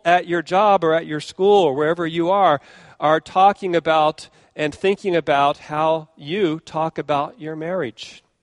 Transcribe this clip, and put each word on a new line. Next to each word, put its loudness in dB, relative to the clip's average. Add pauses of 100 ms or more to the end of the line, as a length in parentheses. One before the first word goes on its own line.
at 2
your -2
job 2
or 2
at -2
your -6
school 2
or 2
wherever -2
you -2
are, 4 (400)
are 2
talking 2
about 0 (260)
and -4
thinking -2
about 0
how -4
you -4
talk -6
about -4
your -12
marriage. -8 (200)